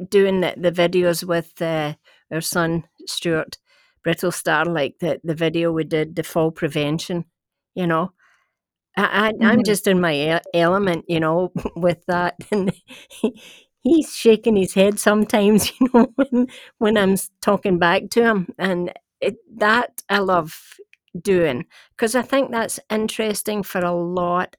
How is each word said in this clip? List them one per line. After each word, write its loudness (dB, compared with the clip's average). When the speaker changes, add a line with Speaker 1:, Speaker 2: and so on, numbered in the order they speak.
Speaker 1:
doing 4
the, -2
the 0
videos 0
with, -4
uh, -4
our -4
son, -2
Stuart -6
Brittlestar, -2
like -4
the, -4
the -4
video -2
we -2
did, -4
the -2
fall -2
prevention, -4
you -2
know. -2
I, 0
I, 6
I'm 4
Speaker 2:
Mm-hmm. 4
Speaker 1:
just 0
in 4
my 2
e-, 0
element, 2
you 0
know, 0
<laughs> -10
with 0
that. -2
And 0
he, -4
he's 2
shaking 4
his 0
head 4
sometimes, 4
<laughs> -2
you 2
know, 4
when, 0
when 2
I'm 4
s-, -4
talking 2
back 2
to 4
him. 0
And -2
it, -2
that 0
I 0
love -2
doing, 0
'cause 0
I 0
think -2
that's -6
interesting -4
for -6
a -2
lot -2